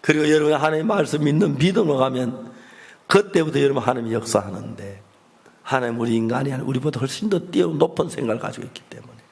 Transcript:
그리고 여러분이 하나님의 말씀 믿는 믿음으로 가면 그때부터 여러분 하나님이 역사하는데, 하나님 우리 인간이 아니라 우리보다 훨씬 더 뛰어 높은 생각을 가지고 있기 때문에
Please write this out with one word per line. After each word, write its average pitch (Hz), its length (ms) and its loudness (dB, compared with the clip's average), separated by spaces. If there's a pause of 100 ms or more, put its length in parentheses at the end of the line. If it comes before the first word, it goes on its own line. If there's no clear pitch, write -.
그리고 151 280 2
여러분이 151 260 4
하나님의 156 280 2
말씀 151 400 0
믿는 151 340 2
믿음으로 170 400 2
가면 127 540 -2 (560)
그때부터 160 540 2
여러분 139 220 2
하나님이 117 300 0
역사하는데, 98 880 -4 (720)
하나님 120 280 0
우리 117 160 0
인간이 123 360 0
아니라 131 160 -6
우리보다 135 320 -2
훨씬 135 300 -4
더 190 100 2
뛰어 - 280 0
높은 156 420 0
생각을 113 320 -4
가지고 - 260 -10
있기 - 220 -18
때문에 - 240 -20 (180)